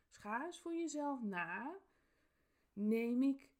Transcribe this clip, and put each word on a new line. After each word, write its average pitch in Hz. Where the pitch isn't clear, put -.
Dus -
ga 226
eens 349
voor 339
jezelf 294
na. 202
Neem 233
ik 269